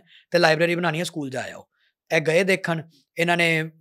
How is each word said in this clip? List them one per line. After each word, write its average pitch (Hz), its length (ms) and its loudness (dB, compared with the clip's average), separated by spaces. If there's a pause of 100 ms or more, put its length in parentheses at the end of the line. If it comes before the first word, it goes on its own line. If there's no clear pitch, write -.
(320)
ਤੇ 170 80 2
ਲਾਇਬ੍ਰੇਰੀ 170 360 4
ਬਣਾਉਣੀ 165 240 -2
ਹੈ, 180 40 -4
ਸਕੂਲ 151 260 -8
'ਚ 127 60 -10
ਆ 110 140 -6
ਜਾਓ।" - 180 -18 (440)
ਇਹ 160 100 2
ਗਏ 160 220 2
ਦੇਖਣ, 180 380 -2 (360)
ਇਹਨਾਂ 170 200 2
ਨੇ 160 440 0